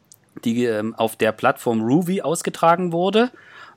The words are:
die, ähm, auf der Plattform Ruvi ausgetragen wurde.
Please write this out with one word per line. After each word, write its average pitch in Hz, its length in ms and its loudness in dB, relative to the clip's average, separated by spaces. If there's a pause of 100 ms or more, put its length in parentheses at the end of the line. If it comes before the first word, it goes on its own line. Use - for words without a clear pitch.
(440)
die, 120 200 0
ähm, 110 320 -2
auf 110 200 -2
der 110 160 2
Plattform 120 500 0
Ruvi 170 400 0
ausgetragen 170 720 0
wurde. 196 380 0 (460)